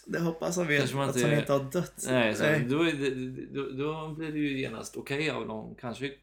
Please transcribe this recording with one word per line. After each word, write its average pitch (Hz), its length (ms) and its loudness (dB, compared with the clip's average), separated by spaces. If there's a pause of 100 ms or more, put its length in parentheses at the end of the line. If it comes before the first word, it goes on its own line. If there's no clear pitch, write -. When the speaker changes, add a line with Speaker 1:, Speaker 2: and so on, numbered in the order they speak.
Speaker 1:
<laughs> - 40 -20
Det 156 140 -2
hoppas 165 380 -2
vi 151 200 4
Speaker 2:
Kanske 131 180 2
man 139 140 0
Speaker 1:
att 127 60 0
Speaker 2:
inte 120 140 6
Speaker 1:
hon 147 80 6
inte 143 140 2
har 139 80 4 (120)
dött. - 360 -2
Speaker 2:
Nej, 117 260 4
så - 80 -2
Speaker 1:
Nej. 151 260 4
Speaker 2:
då 147 140 4
är 165 100 4
det, 131 600 -2
då, 139 160 -4
då 156 440 -4
blir 160 180 -8
det 151 60 -4
ju 139 220 0
genast 113 360 -6
okej 139 340 -2
av 120 160 -2
någon 110 280 -8
kanske 123 380 -8 (100)